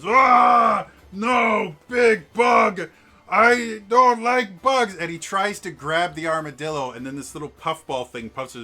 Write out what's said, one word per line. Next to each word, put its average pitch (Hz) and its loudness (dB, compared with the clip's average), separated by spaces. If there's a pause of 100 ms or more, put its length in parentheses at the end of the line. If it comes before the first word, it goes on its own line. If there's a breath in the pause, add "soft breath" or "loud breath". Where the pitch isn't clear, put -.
Ah, 240 4 (240 soft breath)
no, 220 -2 (120)
big 233 0
bug! 220 2 (400 soft breath)
I 226 2
don't 240 4
like 226 -2
bugs! 247 0
And 170 -6
he 170 -10
tries 196 -4
to 185 -10
grab 156 -4
the 160 -8
armadillo, 151 -6
and 120 -14
then 135 -10
this 135 -14
little 147 -12
puffball 147 -8
thing 117 -14
puffs, 131 -12
and 120 -16